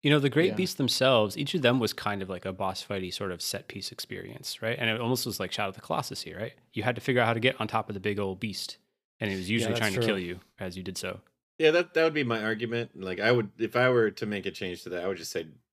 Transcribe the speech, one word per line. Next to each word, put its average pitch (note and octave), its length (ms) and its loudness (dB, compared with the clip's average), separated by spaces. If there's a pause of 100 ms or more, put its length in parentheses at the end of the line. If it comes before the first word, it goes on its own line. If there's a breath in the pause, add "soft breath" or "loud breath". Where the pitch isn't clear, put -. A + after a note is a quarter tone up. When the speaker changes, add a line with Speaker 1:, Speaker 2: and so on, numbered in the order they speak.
Speaker 1:
You D3 80 4
know, D3 80 8
the C#3 120 4
Great D#3 200 4
Speaker 2:
Yeah. - 60 -6
Speaker 1:
Beasts F#3 200 -2
themselves, A#2+ 600 4
each - 180 -4
of F3+ 80 0
them B2+ 160 6
was A2+ 140 0
kind G2+ 300 -4
of F#2 80 -8
like F2+ 160 -8
a F#2+ 60 -4
boss F#2+ 320 -4
fighty F#2 280 -6
sort G2 200 -6
of F2 100 -8
set - 260 -6
piece - 240 -10
experience, - 720 -12
right? A2+ 160 -2
And A#2 100 0
it A2 120 0
almost A#2+ 260 0
was A2 120 -6
like F#2 140 -4
Shadow G#2 160 -2
of F#2+ 60 -8
the - 80 -18
Colossus - 400 -4
here, - 160 -12
right? G#2+ 160 -8 (180)
You A2 120 -6
had B2 100 2
to B2 80 -6
figure B2 180 2
out A2+ 60 4
how A#2 80 2
to A2+ 60 0
get B2+ 200 2
on A2 80 -2
top A2 220 -2
of G#2 40 -8
the G2 60 -8
big G2+ 180 -2
old G2 220 -4
beast, - 380 -8 (420)
and G#2+ 100 -2
it F#2+ 60 -2
was F#2 140 -6
Speaker 3:
Yeah, A2 40 2
Speaker 1:
usually A2+ 200 0
Speaker 3:
that's A#2 60 0
Speaker 1:
trying G#2+ 120 2
to G#2+ 80 0
kill A2 180 2
Speaker 3:
true. F#2 60 -4
Speaker 1:
you F2 160 -8 (180)
as F#2 180 -8
you F#2+ 60 -8
did F#2 140 -8
so. G2 240 -8 (380)
Speaker 4:
Yeah, D#3 140 8
that, E3+ 200 2
that D#3+ 120 4
would D#3+ 100 2
be D3+ 100 0
my A#2 180 0
argument. A2+ 560 -2
Like, F#2 220 -6
I G#2+ 100 4
would, A#2 280 4
if A2+ 180 -2
I B2+ 140 6
were A#2 220 4
to - 120 -6
make G#2 220 -4
a G2 40 -2
change F2+ 340 -8
to - 60 -12
that, F2 140 -4
I - 40 -2
would F#2+ 100 -2
just E2 140 -10
say E2 160 -4 (240)